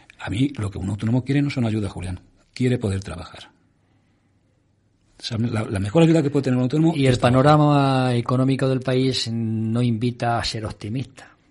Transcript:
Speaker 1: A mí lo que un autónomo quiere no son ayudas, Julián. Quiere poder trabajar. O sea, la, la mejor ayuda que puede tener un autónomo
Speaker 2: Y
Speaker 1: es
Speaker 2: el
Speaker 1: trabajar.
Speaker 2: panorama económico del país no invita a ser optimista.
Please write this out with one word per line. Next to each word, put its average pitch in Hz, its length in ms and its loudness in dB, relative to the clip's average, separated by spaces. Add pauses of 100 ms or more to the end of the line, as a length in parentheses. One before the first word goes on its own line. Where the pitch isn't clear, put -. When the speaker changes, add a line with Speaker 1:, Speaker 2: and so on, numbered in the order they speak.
(200)
Speaker 1:
A - 100 -10
mí 113 280 0
lo 104 120 -6
que 98 80 -10
un 90 120 -4
autónomo 113 340 -2
quiere 143 180 0
no 143 80 0
son 123 160 -2
ayudas, 107 280 -2
Julián. 90 260 -10 (340)
Quiere 123 240 0
poder 98 220 -2
trabajar. - 520 -14 (1700)
O - 60 -20
sea, 113 140 -8
la, 110 260 -2
la 104 160 -6
mejor 104 240 2
ayuda 160 180 4
que 143 80 0
puede 135 140 0
tener 127 140 0
un 127 60 0
autónomo 156 320 2
Speaker 2:
Y 139 100 2
Speaker 1:
es 131 80 6
Speaker 2:
el 123 60 0
Speaker 1:
trabajar. 127 240 4
Speaker 2:
panorama 139 720 4
económico 131 520 0
del 131 140 0
país 127 500 0
no 113 500 -2
invita 120 560 0
a 113 60 -2
ser 110 220 -6
optimista. - 640 -10 (200)